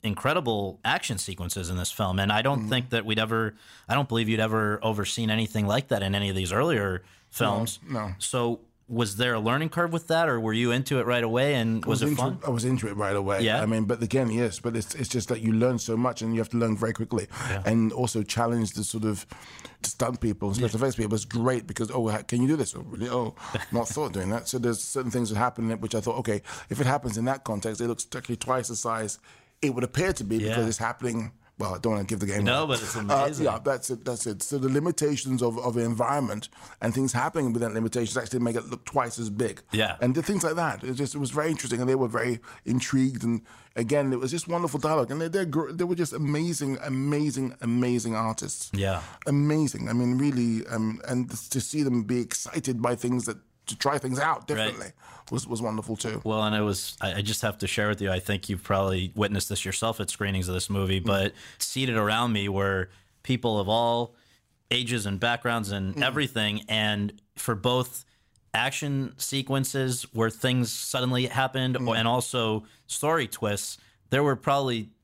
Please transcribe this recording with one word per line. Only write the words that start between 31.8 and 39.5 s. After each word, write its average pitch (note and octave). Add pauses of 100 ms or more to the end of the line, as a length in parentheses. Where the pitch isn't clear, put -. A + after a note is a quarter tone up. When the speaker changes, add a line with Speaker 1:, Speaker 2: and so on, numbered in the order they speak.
Speaker 2:
wanna G2+
give G2+
the G2+
game G2+
Speaker 1:
No, B2+
Speaker 2:
away. C#3
Speaker 1:
but A2
it's G#2
Speaker 2:
Uh, A2
Speaker 1:
amazing. C#3+
Speaker 2:
yeah, A2+
that's C3+
it, A#2+
that's B2
it. G#2
So C#3+
the C3
limitations C#3+
of, A#2
of B2
the A#2
environment A#2 (340)
and A2+
things C3
happening C3
within A#2
limitations A2+
actually A#2+
make A#2+
it A2+
look -
twice A#2+
as A2
big. G#2